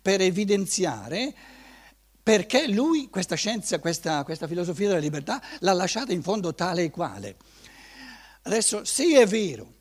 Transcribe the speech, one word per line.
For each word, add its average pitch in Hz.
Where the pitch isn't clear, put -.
per 190
evidenziare 190
perché 220
lui 269
questa 180
scienza, 196
questa, 160
questa 160
Filosofia 175
della 185
Libertà 151
l'ha 190
lasciata 220
in 175
fondo 175
tale 175
e 160
quale. 101
Adesso, 208
se 302
è 220
vero 180